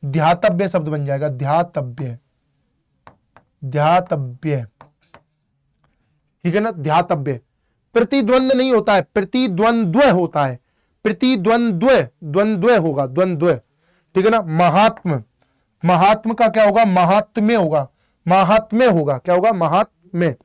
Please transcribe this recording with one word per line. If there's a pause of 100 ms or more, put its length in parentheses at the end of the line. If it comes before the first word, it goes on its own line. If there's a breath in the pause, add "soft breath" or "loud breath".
ध्यातव्य
शब्द
बन
जाएगा,
ध्यातव्य, (1500)
ध्यातव्य, (1800)
ठीक
है
ना,
ध्यातव्य। (560)
प्रतिद्वंद
नहीं
होता
है,
प्रतिद्वंद्व
होता
है, (440)
प्रतिद्वंद्व, (340)
द्वंद्व
होगा,
द्वंद्व, (600)
ठीक
है
ना।
महात्म, (600)
महात्म
का
क्या
होगा?
महात्म्य
होगा, (380)
महात्म्य
होगा।
क्या
होगा?
महात्म्य।